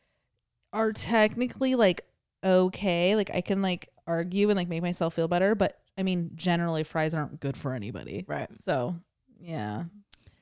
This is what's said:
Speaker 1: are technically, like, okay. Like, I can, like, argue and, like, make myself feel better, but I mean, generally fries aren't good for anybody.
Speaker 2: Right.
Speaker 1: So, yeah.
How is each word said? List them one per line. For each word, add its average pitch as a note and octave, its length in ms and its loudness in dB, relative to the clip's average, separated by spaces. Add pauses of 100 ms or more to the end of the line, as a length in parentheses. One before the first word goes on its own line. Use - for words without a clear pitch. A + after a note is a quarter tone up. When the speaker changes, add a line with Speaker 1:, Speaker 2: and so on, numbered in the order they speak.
(720)
Speaker 1:
are A3 200 0
technically, A#3 840 2
like, G#3 300 4 (400)
okay. F#3 720 4
Like, G#3 160 0
I - 80 -2
can, G3 220 -2
like, F#3 260 -2 (180)
argue F3+ 440 0
and, G#3 60 2
like, F3+ 120 0
make E3+ 140 -4
myself F3 320 -2
feel E3 140 0
better, F#3 260 2
but G3 260 0 (160)
I F#3+ 60 -4
mean, F3+ 320 -2
generally E3+ 500 0
fries D#3 300 -2
aren't D3+ 260 -6
good C#3 160 -4
for C3 180 -6
anybody. G#2+ 540 -8
Speaker 2:
Right. - 200 -6 (160)
Speaker 1:
So, D3 320 -2 (440)
yeah. C3 440 -6 (580)